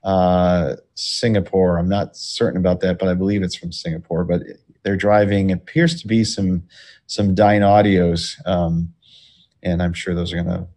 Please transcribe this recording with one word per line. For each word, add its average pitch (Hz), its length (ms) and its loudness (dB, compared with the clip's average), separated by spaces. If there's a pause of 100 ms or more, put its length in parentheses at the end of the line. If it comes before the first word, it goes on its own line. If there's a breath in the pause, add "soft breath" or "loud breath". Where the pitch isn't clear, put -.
uh, 90 720 2 (180)
Singapore. 95 840 0
I'm 87 100 -2
not 98 280 -2
certain - 420 -4
about 90 220 0
that, 92 180 -2
but 95 100 -2
I 90 60 0
believe 98 280 0
it's 87 120 -6
from 87 180 -12
Singapore. 82 520 -6
But 87 180 -2 (400)
they're 98 140 -2
driving, 101 560 2
appears 165 480 0
to 104 80 -14
be 113 160 2
some, 92 400 -2 (420 loud breath)
some 98 300 0
Dynaudios, 101 1000 4 (120)
um, 85 480 -2 (680 soft breath)
and 87 180 -2
I'm 90 120 0
sure 87 220 -6
those 87 180 -4
are 85 100 -4
gonna 87 240 -4 (100)